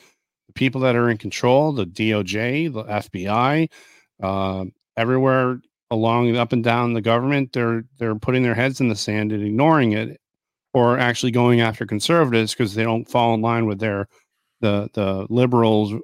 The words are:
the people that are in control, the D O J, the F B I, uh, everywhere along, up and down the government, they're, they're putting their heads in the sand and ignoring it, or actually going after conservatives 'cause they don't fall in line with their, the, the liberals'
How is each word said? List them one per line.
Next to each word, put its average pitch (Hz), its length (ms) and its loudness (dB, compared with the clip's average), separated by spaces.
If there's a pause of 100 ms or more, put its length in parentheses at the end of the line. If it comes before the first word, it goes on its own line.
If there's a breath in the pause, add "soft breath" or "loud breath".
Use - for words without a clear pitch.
(480 soft breath)
the - 60 -20
people 131 280 -2
that 127 140 2
are 120 140 2
in 110 80 0
control, 131 560 0
the 110 120 -4
D 110 280 -2
O 104 100 0
J, 120 460 -4
the 113 140 -10
F 104 280 -8
B 92 160 -8
I, 135 400 0 (560 soft breath)
uh, 95 420 -4 (300)
everywhere 127 640 0 (320)
along, 117 460 2
up 120 160 -2
and 120 100 0
down 120 300 0
the 113 80 -2
government, 123 520 0
they're, 117 300 -2 (160)
they're 113 160 -2
putting 127 280 0
their 117 120 0
heads 127 240 -2
in 131 80 2
the 110 80 0
sand 107 380 -4
and 104 100 -4
ignoring 123 480 4
it, 107 300 -6 (520)
or 120 260 4
actually 123 320 0
going 120 280 4
after 113 260 -2
conservatives 117 720 0
'cause 107 200 -2
they 110 80 0
don't 113 260 -2
fall 117 240 2
in 110 80 0
line 117 240 0
with 101 140 -4
their, 101 280 -4 (540)
the, 104 320 0
the 98 360 -4
liberals' 113 640 2 (100)